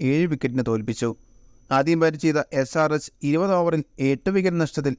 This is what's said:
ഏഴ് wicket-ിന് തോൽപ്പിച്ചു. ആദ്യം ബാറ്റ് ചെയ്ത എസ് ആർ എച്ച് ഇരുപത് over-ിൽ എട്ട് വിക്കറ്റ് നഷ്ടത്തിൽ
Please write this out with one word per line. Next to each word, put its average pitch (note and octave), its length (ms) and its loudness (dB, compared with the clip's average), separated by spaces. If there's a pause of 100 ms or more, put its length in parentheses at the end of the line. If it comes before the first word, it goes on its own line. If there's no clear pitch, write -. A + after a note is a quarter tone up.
ഏഴ് D3 260 2
wicket-ിന് C3 400 -2
തോൽപ്പിച്ചു. A2+ 480 -2 (560)
ആദ്യം D3 280 2
ബാറ്റ് D#3+ 180 2
ചെയ്ത D3+ 180 0 (180)
എസ് C3+ 240 -2
ആർ D3+ 160 2
എച്ച് - 180 -4 (120)
ഇരുപത് F3 400 2
over-ിൽ D#3+ 200 0 (160)
എട്ട് C3+ 300 0
വിക്കറ്റ് F#3 320 0
നഷ്ടത്തിൽ C#3+ 380 -2